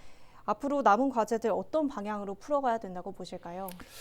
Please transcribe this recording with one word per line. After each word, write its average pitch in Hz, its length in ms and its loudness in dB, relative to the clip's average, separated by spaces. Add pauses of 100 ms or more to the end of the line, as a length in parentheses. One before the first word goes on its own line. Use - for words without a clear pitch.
(440)
앞으로 277 380 0
남은 247 280 6
과제들 226 420 2
어떤 277 340 2
방향으로 208 480 -4
풀어가야 269 440 0
된다고 185 340 -8
보실까요? 180 560 -10 (320)